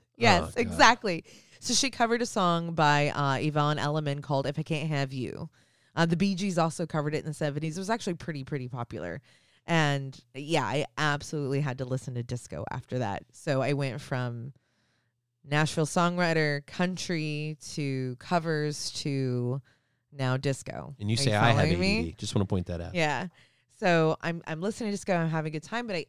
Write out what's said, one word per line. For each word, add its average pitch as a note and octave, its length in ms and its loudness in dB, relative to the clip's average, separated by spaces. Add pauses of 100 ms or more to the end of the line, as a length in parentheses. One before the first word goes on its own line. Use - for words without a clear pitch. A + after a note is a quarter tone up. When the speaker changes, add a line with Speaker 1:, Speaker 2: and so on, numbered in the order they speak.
(160)
Speaker 1:
Yes, G3+ 260 6
Speaker 2:
Oh, - 40 -4
God. E2 100 -8
Speaker 1:
exactly. A3+ 680 4 (380)
So B3 120 -2
she C4 160 2
covered A#3 320 2
a A#3+ 40 0
song E3+ 460 0
by, D3 380 4
uh, C#3 240 0
Yvonne D3 440 2
Elliman D3 440 -2
called C#3 240 0
If C#3+ 120 -4
I D#3+ 40 0
Can't D#3 260 -2
Have C#3 240 -2
You. C3 380 -6 (440)
Uh, E3+ 120 4
the E3+ 100 2
Bee G3 180 2
Gees F3+ 220 -2
also E3 300 0
covered D3+ 280 -2
it D3 40 0
in - 80 -6
the D3+ 80 -4
seventies. D3+ 420 -2
It F#3+ 40 -6
was F#3+ 100 -4
actually G#3 240 -2
pretty, D3 300 -8
pretty B2+ 220 -6
popular. A2 540 -8 (460)
And, C#3+ 520 0 (160)
yeah, D3 300 0
I B2+ 220 0 (100)
absolutely C#3+ 640 0
had C3+ 180 -2
to C3+ 60 -6
listen B2+ 300 -4
to A#2+ 80 -4
disco A#2 480 -8
after B2+ 300 -6
that. G2+ 320 -4
So C3+ 280 -2
I C3 140 0
went C3+ 260 -4
from B2 540 -6 (920)
Nashville D3+ 400 2
songwriter, E3 800 2
country, D#3 920 -4 (160)
to C3 440 -4
covers, D#3 760 -2 (120)
to B2+ 580 -2 (520)
now C3 260 -2
disco. - 600 -6
Speaker 2:
And G#2 120 -2
you A2+ 40 4
Speaker 1:
Are - 40 4
Speaker 2:
say, - 140 2
Speaker 1:
you G#2 40 4
Speaker 2:
"I A2 120 6
have A#2 80 6
Speaker 1:
following D#3 240 4
me? G3 180 2
Speaker 2:
A A3+ 40 -2
D - 80 -4
D." - 80 -10
Just - 160 -6
wanna G2 120 2
point F#2 220 0
that E2+ 120 -4
out. E2+ 140 -8
Speaker 1:
Yeah. D3+ 340 0 (500)
So E3 420 4
I'm, E3+ 260 -4
I'm D#3 140 -6
listening G#3+ 280 -4
to G3+ 40 -2
disco. G3 240 -2
I'm E3 140 0
having D#3 220 -2
a - 20 -
good D3+ 80 -6
time, A#3+ 240 -6
but G3+ 100 -6
I, D#3 120 -4